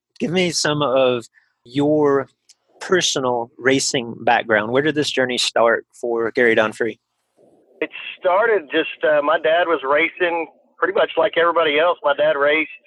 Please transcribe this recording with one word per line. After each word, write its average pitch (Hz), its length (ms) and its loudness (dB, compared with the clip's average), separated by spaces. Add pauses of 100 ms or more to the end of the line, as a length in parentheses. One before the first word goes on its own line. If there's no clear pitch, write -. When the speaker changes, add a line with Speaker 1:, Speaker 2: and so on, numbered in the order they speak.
(180)
Speaker 1:
Give 190 140 -4
me 180 200 0
some 151 300 -2
of 127 440 2 (400)
your 143 640 0 (500)
personal 127 760 -2
racing 127 680 -2
background. 110 480 0
Where 131 100 2
did 147 140 -2
this 147 160 -2
journey 123 260 0
start 117 540 0
for 117 400 -4
Gary 117 240 2
Don 110 160 2
Free? 110 300 -6 (800)
Speaker 2:
It - 80 -6 (280)
started 190 540 0
just, 156 320 -4
uh, 151 200 2
my 156 160 2
dad 160 280 2
was 151 160 0
racing 165 640 0 (300)
pretty 185 160 -2
much 185 240 0
like 160 200 0
everybody 165 420 2
else. 170 220 0
My 147 140 0
dad 151 220 0
raced 147 340 0 (160)